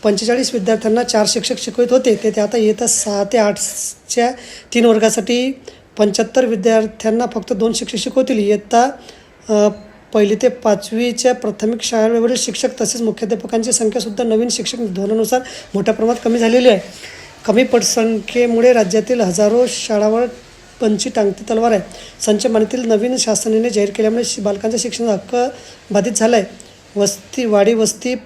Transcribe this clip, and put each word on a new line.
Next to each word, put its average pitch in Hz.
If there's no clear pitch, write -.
पंचेचाळीस 220
विद्यार्थ्यांना 220
चार 220
शिक्षक 240
शिकवत 240
होते, 254
ते, 220
ते 214
आता 208
इयत्ता 214
सहा 202
ते 202
आठच्या -
तीन 240
वर्गासाठी 233
पंच्याहत्तर 220
विद्यार्थ्यांना 220
फक्त 220
दोन 226
शिक्षक 220
शिकवतील. 254
इयत्ता, 208
अ, 208
पहिली 208
ते 233
पाचवीच्या 240
प्राथमिक 220
शाळेवरील 233
शिक्षक -
तसेच 233
मुख्याध्यापकांची 226
संख्यासुद्धा 226
नवीन 233
शिक्षक 226
धोरणानुसार 220
मोठ्या 202
प्रमाणात 226
कमी 233
झालेली 240
आहे. 196
कमी 226
पटसंख्येमुळे 233
राज्यातील 220
हजारो 208
शाळांवर 214
पंची 214
टांगती 202
तलवार 226
आहे. 196
संच 208
मान्यतेतील 226
नवीन 226
शासनाने 220
जाहीर 202
केल्यामुळे 220
शि-, 220
बालकांचा 208
शिक्षण 233
हक्क 214
बाधित 202
झाला 226
आहे. 196
वस्ती, 202
वाडी 208
वस्ती 220